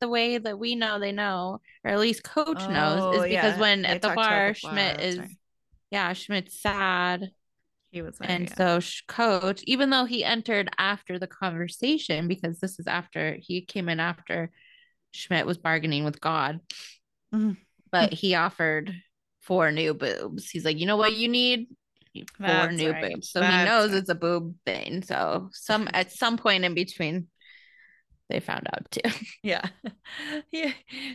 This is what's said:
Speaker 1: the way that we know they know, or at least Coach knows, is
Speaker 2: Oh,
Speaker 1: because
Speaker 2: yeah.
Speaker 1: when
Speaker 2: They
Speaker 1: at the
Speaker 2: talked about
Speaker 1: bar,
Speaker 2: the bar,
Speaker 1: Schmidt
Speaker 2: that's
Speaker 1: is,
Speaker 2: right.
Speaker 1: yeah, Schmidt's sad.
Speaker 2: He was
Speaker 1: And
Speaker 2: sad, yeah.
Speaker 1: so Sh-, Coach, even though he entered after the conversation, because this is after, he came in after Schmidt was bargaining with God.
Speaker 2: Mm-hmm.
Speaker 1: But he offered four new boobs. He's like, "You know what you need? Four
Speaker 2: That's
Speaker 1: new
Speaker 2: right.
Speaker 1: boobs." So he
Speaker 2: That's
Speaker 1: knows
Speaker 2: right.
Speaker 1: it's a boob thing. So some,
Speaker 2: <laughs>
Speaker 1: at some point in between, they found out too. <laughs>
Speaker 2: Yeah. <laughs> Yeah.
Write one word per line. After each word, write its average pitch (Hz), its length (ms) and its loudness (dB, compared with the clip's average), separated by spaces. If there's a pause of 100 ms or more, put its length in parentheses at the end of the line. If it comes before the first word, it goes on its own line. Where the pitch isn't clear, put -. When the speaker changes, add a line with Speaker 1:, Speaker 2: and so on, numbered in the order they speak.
Speaker 1:
the 240 80 0
way 233 280 2
that 214 220 -4
we 233 160 -2
know 214 240 0
they 202 140 -2
know, 196 480 -2 (240)
or 220 80 0
at 202 80 4
least 226 240 2
Coach 311 340 0 (100)
knows, 175 460 2
is 180 60 4
Speaker 2:
Oh, - 20 4
Speaker 1:
because 180 320 2
Speaker 2:
yeah. 190 60 -2
Speaker 1:
when 202 220 4
Speaker 2:
They - 60 0
Speaker 1:
at 175 140 0
the 214 60 4
Speaker 2:
talked 180 100 0
about 220 120 4
Speaker 1:
bar, 208 220 4
Speaker 2:
the 208 100 -10
bar, 156 100 -8
Speaker 1:
Schmidt 196 240 0
Speaker 2:
that's - 80 -4
Speaker 1:
is, 180 160 -2
Speaker 2:
right. 190 80 -12 (640)
Speaker 1:
yeah, 190 200 0
Schmidt's 185 480 -6
sad. 185 680 0 (600)
Speaker 2:
He 175 100 -8
was 165 180 -14
Speaker 1:
And 175 280 -2
Speaker 2:
sad, - 100 -6
yeah. 185 160 4
Speaker 1:
so 175 60 4
Sh-, - 260 -6
Coach, 196 600 2
even 262 220 4
though 262 140 4
he 240 200 -2
entered 220 520 0
after 190 440 -2
the 180 80 -6
conversation, 175 1000 0
because 175 320 -2
this 185 220 -6
is 170 80 -8
after, 160 520 -2
he 180 200 -6
came 180 280 -6
in 165 120 0
after 170 500 -4 (640)
Schmidt - 340 -2
was 175 100 0
bargaining 160 480 0
with 151 160 -4
God. 156 380 0 (720)
Speaker 2:
Mm-hmm. 214 200 2 (400)
Speaker 1:
But 170 200 4
he 180 220 0
offered 165 580 0 (480)
four 170 300 2
new 156 240 0
boobs. - 560 -6
He's 160 140 -6
like, 156 160 0
"You 175 60 -2
know 208 100 2
what 214 200 4
you 226 120 0
need? 247 400 2 (440)
Four - 120 -14 (220)
Speaker 2:
That's 180 300 2
Speaker 1:
new 160 140 0
Speaker 2:
right. 156 220 -2
Speaker 1:
boobs." - 180 -10
So 180 100 0
he 180 60 4
Speaker 2:
That's 180 220 6
Speaker 1:
knows 214 240 6
Speaker 2:
right. 196 60 4
Speaker 1:
it's 190 100 -2
a 175 80 2
boob 170 400 0 (100)
thing. - 360 -4
So 185 500 -2
some, 214 380 -2
Speaker 2:
<laughs> - 40 -2
Speaker 1:
at 185 160 0
some 233 260 0
point 196 280 4
in 175 100 0
between, 170 540 -2 (1000)
they - 120 -2
found - 320 -6
out - 180 -8
too. - 180 -2 (180)
<laughs> - 180 -20
Speaker 2:
Yeah. 196 180 -2 (220)
<laughs> 302 680 -12
Yeah. 320 200 -4 (420)